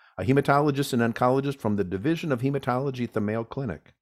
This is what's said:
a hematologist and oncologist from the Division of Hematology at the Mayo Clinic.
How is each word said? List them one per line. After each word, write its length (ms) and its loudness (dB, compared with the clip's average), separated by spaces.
a 80 -6
hematologist 680 2
and 100 2
oncologist 600 0
from 160 0
the 80 0
Division 480 -2
of 80 -2
Hematology 640 -2
at 80 -12
the 80 -2
Mayo 240 -2
Clinic. 560 -10